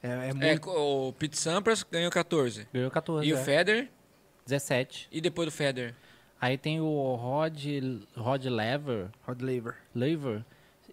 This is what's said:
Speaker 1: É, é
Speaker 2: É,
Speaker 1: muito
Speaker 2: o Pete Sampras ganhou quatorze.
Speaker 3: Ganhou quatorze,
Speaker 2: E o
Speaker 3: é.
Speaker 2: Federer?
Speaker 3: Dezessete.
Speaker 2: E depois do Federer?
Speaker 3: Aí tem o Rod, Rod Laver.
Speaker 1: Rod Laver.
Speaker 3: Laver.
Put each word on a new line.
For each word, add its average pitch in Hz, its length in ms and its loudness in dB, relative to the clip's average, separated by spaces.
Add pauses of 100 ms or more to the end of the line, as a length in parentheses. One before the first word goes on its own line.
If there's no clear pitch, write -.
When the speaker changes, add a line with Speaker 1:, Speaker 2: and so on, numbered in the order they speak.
Speaker 1:
É, 123 60 -4
é 127 220 -4
Speaker 2:
É, 135 40 -2
Speaker 1:
muito 156 360 2
Speaker 2:
o 139 420 0
Pete - 260 -4
Sampras 196 500 2
ganhou 170 220 0
quatorze. 131 640 2
Speaker 3:
Ganhou 127 180 0
quatorze, 151 380 0
Speaker 2:
E 156 40 4
o 143 40 2
Speaker 3:
é. 131 80 0
Speaker 2:
Federer? 180 440 4 (560)
Speaker 3:
Dezessete. 131 680 0
Speaker 2:
E 160 80 -4
depois 165 260 0
do 147 60 -4
Federer? 127 420 -2 (460)
Speaker 3:
Aí 131 180 2
tem 156 220 -2
o 147 340 2
Rod, 143 500 -2 (520)
Rod 127 300 0
Laver. 120 600 0 (160)
Speaker 1:
Rod 123 160 -8
Laver. 123 360 -4 (180)
Speaker 3:
Laver. 127 500 0 (480)